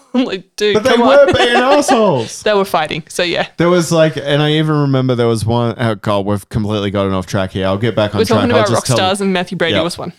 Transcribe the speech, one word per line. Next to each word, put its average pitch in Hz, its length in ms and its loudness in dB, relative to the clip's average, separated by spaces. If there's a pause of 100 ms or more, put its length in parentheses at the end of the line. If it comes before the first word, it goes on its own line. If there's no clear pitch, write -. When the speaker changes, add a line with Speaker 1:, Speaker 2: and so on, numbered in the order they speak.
Speaker 1:
<laughs> - 100 -10
I'm 247 100 2
like, 190 320 -8
"Dude, 208 180 0
Speaker 2:
But 208 100 0
they 262 120 2
Speaker 1:
come 240 100 2
Speaker 2:
were 269 80 4 (140)
Speaker 1:
on." 359 40 2
<laughs> - 40 0
Speaker 2:
being 240 200 2
assholes. 247 840 2
Speaker 1:
They 214 120 0
were 196 100 2
fighting, 165 440 -2
so - 160 -6
yeah. - 220 -2 (120)
Speaker 2:
There 170 100 2
was 175 240 2
like, 156 240 4
and 143 260 -2
I 151 100 2
even 156 300 0
remember 131 340 0
there 117 120 2
was 110 180 0
one, 117 320 0
oh 113 180 -2
God, 101 300 -2
we've 101 220 -4
completely 104 440 -2
gotten 98 200 -2
off 92 140 -4
track 95 260 -4
here. 95 140 -4
I'll 98 120 -2
get 113 180 -2
back 107 180 -2
on - 60 0
Speaker 1:
We're 226 40 2
Speaker 2:
track. 226 160 0
Speaker 1:
talking 240 120 0
Speaker 2:
I'll - 60 2
Speaker 1:
about 208 100 2
Speaker 2:
just - 80 -2
Speaker 1:
rock - 100 -4
Speaker 2:
tell - 100 0
Speaker 1:
stars 196 240 0
and 196 120 0
Matthew 180 260 -4
Brady 165 180 -2
Speaker 2:
Yeah. 92 60 0
Speaker 1:
was 175 160 -6
one. - 200 -10